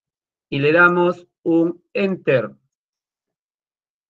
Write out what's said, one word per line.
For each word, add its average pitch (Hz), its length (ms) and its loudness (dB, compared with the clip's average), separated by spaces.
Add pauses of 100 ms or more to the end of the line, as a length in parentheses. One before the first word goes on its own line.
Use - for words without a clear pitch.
(500)
Y 143 100 -6
le 147 120 0
damos 175 560 0 (160)
un 165 400 -2 (100)
enter. 156 560 -2 (1600)